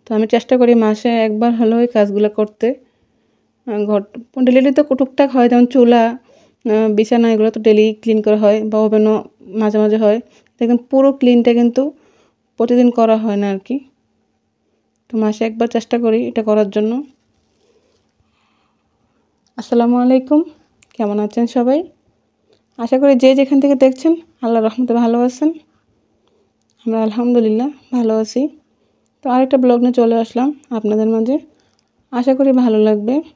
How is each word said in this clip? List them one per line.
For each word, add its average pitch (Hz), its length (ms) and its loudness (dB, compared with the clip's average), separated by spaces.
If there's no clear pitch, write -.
তো - 140 -20
আমি 220 120 0
চেষ্টা 233 340 -2
করি 240 140 2
মাসে 220 360 0
একবার 220 300 -2
হলেও 226 280 0
এই 240 140 -2
কাজগুলো 208 320 0
করতে। 214 280 -4
আহ, 208 200 -6
ঘর, 208 140 0
daily 254 340 4
তো 294 40 2
টুকটাক 277 320 -2
হয়, 240 180 2
যেমন 247 180 4
চুলা, 240 360 2
আহ, 220 300 0
বিছানা, 233 380 0
এগুলো 214 200 0
তো 220 140 -10
daily 214 200 4
clean 220 220 0
করা 214 220 2
হয়, 208 140 4
বা 214 80 -2
ওভেনও 214 360 2
মাঝে 214 220 -2
মাঝে 214 220 0
হয়। 214 140 2
একদম 240 180 0
পুরো 269 180 2
ক্লিনটা 240 380 2
কিন্তু 240 240 0
প্রতিদিন 240 280 2
করা 220 260 2
হয় 202 180 -4
না 202 120 -2
আর 190 120 -8
কি। 254 100 -8
তো - 40 -16
মাসে 214 260 -2
একবার 226 260 -4
চেষ্টা 233 300 -4
করি 226 140 0
এটা 233 180 -4
করার 214 260 2
জন্য। 214 180 -2
আসসালামু 240 460 0
আলাইকুম, 262 360 2
কেমন 208 200 -4
আছেন 233 180 -4
সবাই? 254 220 0
আশা 233 240 -2
করি 277 100 4
যে 262 160 6
যেখান 277 240 2
থেকে 285 220 2
দেখছেন 262 280 0
আল্লাহর 226 240 0
রহমতে 240 240 -4
ভালো 233 160 0
আছেন। 302 220 -2
আমরা 226 200 -2
আলহামদুলিল্লাহ 240 600 0
ভালো 220 260 0
আছি। 247 200 -4
তো - 140 -10
আরেকটা 262 300 2
ব্লগ 240 200 2
নিয়ে 247 160 0
চলে 226 240 2
আসলাম 254 240 -4
আপনাদের 214 360 -2
মাঝে, 226 220 -2
আশা 254 260 -2
করি 269 120 2
ভালো 220 240 2
লাগবে। 214 280 -2